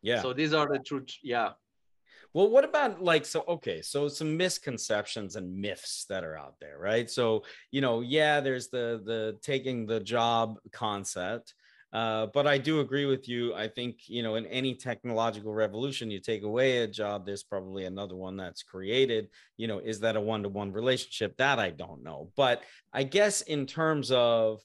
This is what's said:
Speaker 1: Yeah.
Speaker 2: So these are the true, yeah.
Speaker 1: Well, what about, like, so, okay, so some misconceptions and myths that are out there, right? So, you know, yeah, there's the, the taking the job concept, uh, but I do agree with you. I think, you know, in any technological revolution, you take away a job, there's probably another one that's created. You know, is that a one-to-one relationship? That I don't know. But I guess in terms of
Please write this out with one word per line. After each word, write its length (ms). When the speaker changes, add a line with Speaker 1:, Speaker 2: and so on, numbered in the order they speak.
Speaker 1:
Yeah. 180
Speaker 2:
So 140
these 180
are 160
the 120
true, 260
yeah. 300
Speaker 1:
Well, 160
what 160
about, 380
like, 240
so, 220
okay, 340
so 240
some 300
misconceptions 960
and 180
myths 560
that 140
are 160
out 220
there, 180
right? 320
So, 320
you 80
know, 220
yeah, 360
there's 300
the, 360
the 380
taking 420
the 140
job 640
concept, 840
uh, 340
but 200
I 100
do 220
agree 260
with 220
you. 260
I 140
think, 420
you 140
know, 140
in 100
any 300
technological 760
revolution, 560
you 120
take 240
away 340
a 80
job, 400
there's 160
probably 440
another 280
one 220
that's 260
created. 680
You 100
know, 140
is 180
that 160
a 60
one-to-one 500
relationship? 680
That 200
I 120
don't 340
know. 320
But 260
I 100
guess 380
in 260
terms 460
of 520